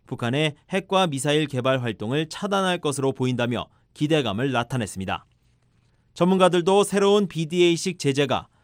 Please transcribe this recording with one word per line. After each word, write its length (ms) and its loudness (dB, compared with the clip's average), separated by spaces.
북한의 500 -2
핵과 380 0
미사일 400 0
개발 340 0
활동을 480 -4
차단할 480 -2
것으로 340 -2
보인다며 560 -2
기대감을 580 0
나타냈습니다. 760 -4
전문가들도 680 4
새로운 440 2
비디에이식 720 0
제재가 480 -2